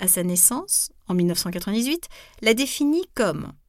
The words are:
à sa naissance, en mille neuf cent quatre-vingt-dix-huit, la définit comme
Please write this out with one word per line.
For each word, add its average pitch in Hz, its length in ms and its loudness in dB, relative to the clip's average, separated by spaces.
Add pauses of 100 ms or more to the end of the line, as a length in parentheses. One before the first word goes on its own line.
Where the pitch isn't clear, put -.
à 185 80 -2
sa 180 160 2
naissance, 240 680 0 (160)
en 185 80 -2
mille 175 120 4
neuf 175 120 0
cent 180 120 -4
quatre-vingt-dix-huit, 233 580 -2 (320)
la 226 140 4
définit 294 600 0
comme 160 380 -2 (160)